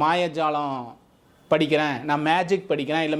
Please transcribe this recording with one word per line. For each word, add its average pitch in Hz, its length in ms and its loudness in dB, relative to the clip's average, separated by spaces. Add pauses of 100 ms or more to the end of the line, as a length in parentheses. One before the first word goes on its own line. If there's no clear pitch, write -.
மாயஜாலம் 151 720 0 (720)
படிக்கிறேன், 147 560 2
நான் 147 240 0
மேஜிக் 185 400 0
படிக்கிறேன், 151 360 -2
இல்ல 151 120 0